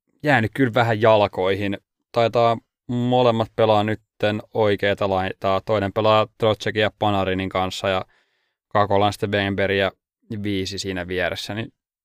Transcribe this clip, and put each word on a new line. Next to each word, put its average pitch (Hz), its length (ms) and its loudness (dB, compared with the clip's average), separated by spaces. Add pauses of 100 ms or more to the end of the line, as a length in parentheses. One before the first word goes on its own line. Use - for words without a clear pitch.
(240)
jäänyt 127 320 0
kyllä 127 180 0
vähän 117 280 0
jalkoihin. 101 760 2 (340)
Taitaa 117 460 2 (300)
molemmat 123 680 0
pelaa 110 280 4
nytten 107 580 -4 (120)
oikeita 104 560 0
laitaa. 95 560 -2
Toinen 98 280 -2
pelaa 107 340 2 (100)
Trotseki 107 420 -2
ja 104 200 0
Panarinin 95 500 -2
kanssa 92 400 -4
ja 95 160 -2 (600)
Kakolla 101 380 2
on 101 80 0
sitten 104 180 -6
Wemberg 98 440 0
ja 98 160 0 (520)
Viisi 98 360 -4
siinä 92 280 -8
vieressä, 90 460 -6
niin 110 200 -10 (320)